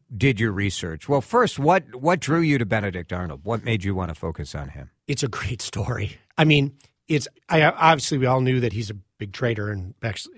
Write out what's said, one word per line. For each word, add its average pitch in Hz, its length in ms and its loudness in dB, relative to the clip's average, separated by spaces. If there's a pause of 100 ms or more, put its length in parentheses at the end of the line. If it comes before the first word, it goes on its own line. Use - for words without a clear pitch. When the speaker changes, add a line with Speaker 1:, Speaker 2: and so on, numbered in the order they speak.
(160)
Speaker 1:
did 110 240 2
your 113 120 0
research, 92 560 -4
well, 139 120 4
first, 226 380 2
what, 151 360 2
what 147 260 2
drew 160 200 2
you 151 160 4
to 117 80 2
Benedict 95 480 -2
Arnold? 85 320 -6
What 113 200 -2
made 113 200 -2
you 98 100 0
want 90 140 -2
to 82 60 -8
focus 82 400 -8
on 71 160 -8
him? 69 200 -14 (160)
Speaker 2:
It's 139 160 -4
a 139 60 0
great 117 320 -6
story. 104 560 -6 (220)
I 160 60 6
mean, 147 280 4 (340)
it's, 151 220 -2 (220)
I, 160 140 4
obviously 160 520 4
we 131 100 2
all 131 140 4
knew 127 200 2
that 117 120 0
he's 107 160 -6
a 107 60 -8 (240)
big 101 160 -10
traitor 107 360 -2
and 95 300 -8
back-, 110 200 -6 (180)